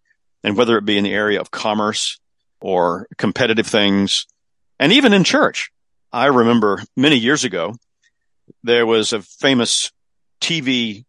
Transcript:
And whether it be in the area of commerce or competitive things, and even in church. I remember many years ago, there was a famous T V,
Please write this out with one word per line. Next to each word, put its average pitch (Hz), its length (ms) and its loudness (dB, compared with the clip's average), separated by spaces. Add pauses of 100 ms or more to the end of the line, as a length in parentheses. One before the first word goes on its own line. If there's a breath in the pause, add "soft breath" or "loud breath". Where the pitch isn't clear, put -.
(440)
And 104 120 -4
whether 113 220 2
it 101 80 -4
be 104 120 0
in 101 60 0
the 98 100 -2
area 104 280 -2
of - 100 -14
commerce 107 680 -4 (420)
or 90 460 -2 (100)
competitive 113 500 -2
things, 101 580 0 (540)
and 151 140 2
even 269 180 6
in 196 140 4
church. - 460 -2 (400)
I 120 140 0
remember 117 560 2 (140)
many 151 220 4
years 131 260 0
ago, 92 320 -6 (880)
there 117 220 2
was 113 280 0
a 107 80 -4
famous - 720 -2 (480)
T 165 220 -4
V, 120 480 -4